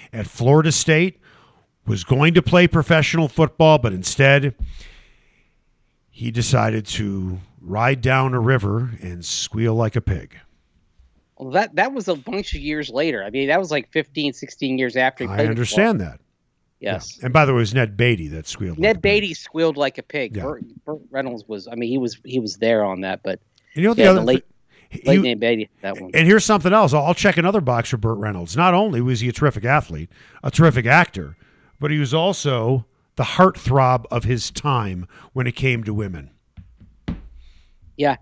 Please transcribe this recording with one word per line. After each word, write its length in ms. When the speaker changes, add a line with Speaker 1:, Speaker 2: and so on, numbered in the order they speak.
Speaker 1:
at 140
Florida 460
State, 480
was 180
going 300
to 80
play 260
professional 600
football, 500
but 140
instead 640
he 200
decided 560
to 540
ride 400
down 340
a 60
river 600
and 240
squeal 500
like 220
a 40
pig. 360
Speaker 2:
Well, 160
that, 220
that 180
was 140
a 80
bunch 400
of 60
years 300
later. 340
I 60
mean, 180
that 100
was, 140
like, 180
fifteen, 420
sixteen 460
years 180
after 280
he 60
Speaker 1:
I 60
Speaker 2:
played 120
Speaker 1:
understand 500
Speaker 2:
football. 200
Speaker 1:
that. 20
Speaker 2:
Yes. 400
Speaker 1:
Yeah. 80
And 60
by 140
the 60
way, 40
it 40
was 140
Ned 220
Beatty 320
that 180
squealed 320
Speaker 2:
Ned 100
Speaker 1:
like 80
a 40
pig. 20
Speaker 2:
Beatty 320
squealed 420
like 220
a 40
pig. 340
Speaker 1:
Yeah. 60
Speaker 2:
Burt, 420
Burt 160
Reynolds 380
was, 180
I 80
mean, 140
he 100
was, 260
he 140
was 200
there 260
on 160
that, 240
but 160
Speaker 1:
You 80
know, 120
the 80
Speaker 2:
yeah, 80
Speaker 1:
other 100
Speaker 2:
the 60
late, 180
Speaker 1:
thi-, 100
he 80
Speaker 2:
late 140
Ned 180
Beatty, 300
that 200
one. 140
Speaker 1:
And 120
here's 180
something 280
else. 200
I'll, 140
I'll 80
check 220
another 240
box 300
for 60
Burt 220
Reynolds. 380
Not 180
only 260
was 200
he 80
a 40
terrific 320
athlete, 460
a 80
terrific 360
actor, 500
but 100
he 80
was 160
also 720
the 80
heartthrob 840
of 140
his 260
time 560
when 140
it 60
came 320
to 100
women. 360
Speaker 2:
Yeah, 260